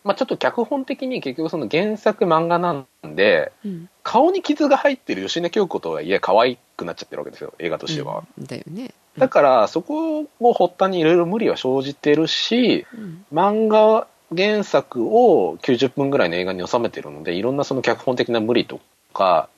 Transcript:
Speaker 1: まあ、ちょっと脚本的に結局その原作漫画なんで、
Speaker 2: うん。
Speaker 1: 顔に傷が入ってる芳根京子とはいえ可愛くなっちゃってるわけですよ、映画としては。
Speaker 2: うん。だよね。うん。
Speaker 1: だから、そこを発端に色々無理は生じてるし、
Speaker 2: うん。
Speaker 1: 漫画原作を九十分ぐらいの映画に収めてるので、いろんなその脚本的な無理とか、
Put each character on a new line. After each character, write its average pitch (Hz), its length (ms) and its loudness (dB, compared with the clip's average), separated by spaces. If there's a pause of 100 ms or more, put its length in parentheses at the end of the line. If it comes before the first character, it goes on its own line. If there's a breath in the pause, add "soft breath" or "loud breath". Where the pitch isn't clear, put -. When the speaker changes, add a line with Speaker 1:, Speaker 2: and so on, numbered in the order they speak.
Speaker 1:
ま 202 80 -2
あ、 - 40 0
ち - 80 -2
ょ - 20 -8
っ - 20 -8
と - 80 -4
脚 - 300 -2
本 269 180 -4
的 262 240 -8
に 247 140 -6
結 127 160 -8
局 160 120 -4
そ 175 80 -6
の 117 120 -6
原 208 260 0
作 208 300 0
漫 165 220 2
画 170 120 2
な 175 120 -2
ん 151 440 -12
で、 92 380 2 (100)
Speaker 2:
う 208 60 -8
ん。 175 200 -12 (140)
Speaker 1:
顔 294 280 4
に 381 100 -2
傷 294 260 0
が 269 80 4
入 285 180 2
っ 262 40 -10
て - 180 -6
る 190 60 -6
芳 - 180 -4
根 170 100 -2
京 202 180 0
子 151 120 -6
と 82 120 -8
は 76 100 -6
い 92 100 -4
え 95 80 2
可 95 180 2
愛 123 200 2 (180)
く - 80 -10
な 85 80 -8
っ - 40 -10
ち - 80 -14
ゃ - 20 -20
っ - 40 -20
て - 60 -14
る 73 60 -8
わ 73 40 -10
け - 60 -16
で - 60 -20
す - 40 -16
よ、 69 180 -14
映 82 100 -4
画 78 100 -4
と - 80 -12
し 160 80 -6
て 71 60 -6
は。 55 240 -10 (120)
Speaker 2:
う - 40 -14
ん。 135 40 -14
だ - 120 -12
よ - 100 -14
ね。 208 260 -14 (220)
う - 40 -6
ん。 - 20 0
Speaker 1:
だ 262 80 2
か 165 120 2
ら、 127 280 6
そ 170 120 -6
こ 302 440 -6 (160)
を 233 120 4
発 175 240 0
端 190 140 0
に 185 80 -2
色 160 160 4
々 175 100 4
無 202 140 -4
理 175 100 0
は 87 60 0
生 131 260 -2
じ 139 140 -8
て 147 180 2
る 156 140 2
し、 - 680 0
Speaker 2:
う 233 40 -18
ん。 190 360 -16
Speaker 1:
漫 208 340 2
画 214 400 4 (280)
原 208 300 0
作 127 420 -2
を 165 540 4
九 123 160 2
十 135 100 2
分 139 220 -2
ぐ 139 80 0
ら 107 80 2
い 85 40 0
の 85 60 -4
映 92 80 -2
画 92 80 -4
に 90 160 -6
収 123 120 0
め 113 100 -2
て 69 120 -12
る 73 100 -14
の 73 120 -14
で、 87 120 -4
い 95 60 -4
ろ 127 120 -2
ん 143 40 -6
な 143 60 0
そ 139 100 -6
の 131 80 -4
脚 117 220 -2
本 123 140 -2
的 120 160 -2
な 113 80 0
無 113 120 0
理 107 120 0
と - 160 -16 (340)
か、 90 420 2